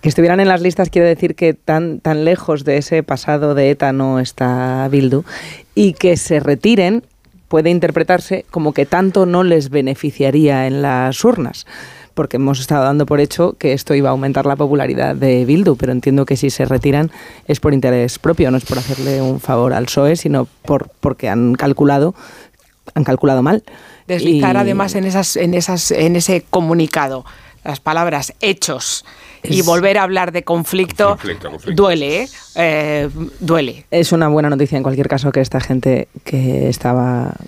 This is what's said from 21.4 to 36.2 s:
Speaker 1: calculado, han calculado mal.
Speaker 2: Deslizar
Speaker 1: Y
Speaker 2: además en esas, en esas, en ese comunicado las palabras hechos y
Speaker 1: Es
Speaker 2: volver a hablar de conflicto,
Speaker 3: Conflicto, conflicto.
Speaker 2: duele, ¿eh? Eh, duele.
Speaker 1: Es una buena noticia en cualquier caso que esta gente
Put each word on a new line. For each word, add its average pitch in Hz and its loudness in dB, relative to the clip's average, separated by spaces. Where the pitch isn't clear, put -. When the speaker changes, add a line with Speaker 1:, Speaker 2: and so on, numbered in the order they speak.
Speaker 1:
calculado, 143 2
han 151 0
calculado 131 2
mal. 180 0
Speaker 2:
Deslizar 165 2
Speaker 1:
Y - 2
Speaker 2:
además 196 0
en 190 -2
esas, 190 -2
en 175 0
esas, 180 -2
en 170 2
ese 175 0
comunicado 160 -2
las 147 -8
palabras 160 -2
hechos - -4
y 185 0
Speaker 1:
Es 170 0
Speaker 2:
volver 175 2
a 202 2
hablar 185 -2
de 175 -6
conflicto, 185 0
Speaker 3:
Conflicto, 151 -8
conflicto. 156 -2
Speaker 2:
duele, 165 0
¿eh? 269 -8
Eh, 151 -2
duele. 151 -2
Speaker 1:
Es 170 2
una 165 2
buena 151 2
noticia 143 0
en 131 -2
cualquier 131 -2
caso 135 -2
que 139 0
esta 131 -2
gente 131 -2